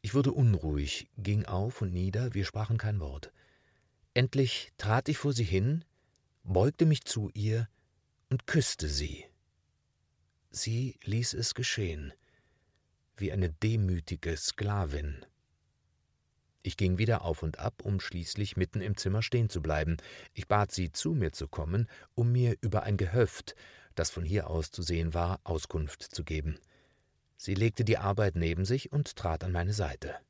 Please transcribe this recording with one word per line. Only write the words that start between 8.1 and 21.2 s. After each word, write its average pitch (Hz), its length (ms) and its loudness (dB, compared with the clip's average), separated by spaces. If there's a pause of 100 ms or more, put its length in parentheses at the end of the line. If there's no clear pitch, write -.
und - 180 -2
küsste - 420 0
sie. 71 360 -4 (1300)
Sie 120 540 -4
ließ 113 300 0
es - 200 -2
geschehen, 76 580 -2 (1040)
wie 98 160 -4
eine 92 160 0
demütige 87 880 -2
Sklavin. 73 880 -4 (1400)
Ich - 120 -6
ging 90 180 2
wieder 110 260 2
auf 82 200 -2
und 78 160 -4
ab, - 240 -6
um 98 180 -2
schließlich - 560 -6
mitten 92 240 0
im 98 160 -2
Zimmer 98 240 0
stehen 113 300 2
zu 85 100 -4
bleiben. 78 380 0 (340)
Ich - 160 -10
bat 104 240 4
sie, 87 200 -2
zu - 200 -2
mir 101 200 2